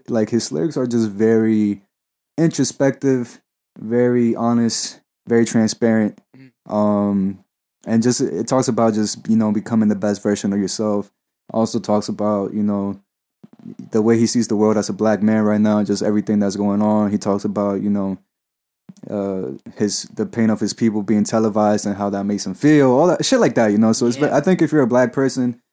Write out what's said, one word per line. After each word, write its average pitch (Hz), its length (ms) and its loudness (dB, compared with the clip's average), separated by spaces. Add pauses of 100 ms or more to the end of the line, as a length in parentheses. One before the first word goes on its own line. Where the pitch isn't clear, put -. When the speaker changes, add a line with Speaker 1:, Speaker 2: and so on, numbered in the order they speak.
Speaker 1:
like, 107 220 0
his 113 200 -2
lyrics 151 260 -4
are 131 100 -2
just 117 240 0
very 110 720 2 (560)
introspective, 135 1040 0 (380)
very 120 580 2
honest, 117 640 -2 (280)
very 117 160 4
transparent. 110 760 0 (180)
Speaker 2:
Mm. 131 360 -20
Speaker 1:
Um, 101 640 0 (480)
and 113 160 2
just, 120 180 0
it 110 280 -4
talks 131 200 0
about 113 260 0
just, 107 340 -4
you 110 80 2
know, 110 160 2
becoming 107 360 0
the 104 80 2
best 101 260 -4
version 104 300 -2
of 101 60 -2
yourself. 101 520 -4 (420)
Also 113 260 -2
talks 107 300 -2
about, 104 440 -2
you 107 100 -4
know, 101 380 -4 (920)
the 110 120 0
way 113 160 4
he 117 80 4
sees 113 220 0
the 110 80 -2
world 107 200 2
as 104 120 -2
a 110 40 -6
black 101 300 0
man 110 200 2
right 107 180 2
now, 107 220 2
just 101 200 -2
everything 104 380 0
that's 101 160 -2
going 101 260 0
on. 107 280 2
He 104 80 0
talks 101 260 -2
about, 101 380 -2
you 101 80 -2
know, 98 280 -4 (920)
uh, 98 420 -6 (240)
his, 104 280 -2
the - 220 -8
pain 113 240 0
of 107 100 -2
his 104 120 -2
people 107 300 -2
being 104 220 0
televised 107 640 0
and 101 100 -4
how 101 140 -4
that 98 140 -4
makes 101 220 -4
him 95 80 -8
feel, 143 360 4
all 139 180 4
that 151 160 0
shit 254 160 2
like 143 140 2
that, 113 180 4
you 104 60 2
know? 113 140 4
So 120 140 0
it's, 120 120 0
Speaker 2:
Yeah. 143 180 0
Speaker 1:
I 147 40 2
think 180 220 2
if 156 100 0
you're 156 100 4
a 127 40 2
black 123 260 2
person 127 480 -2 (120)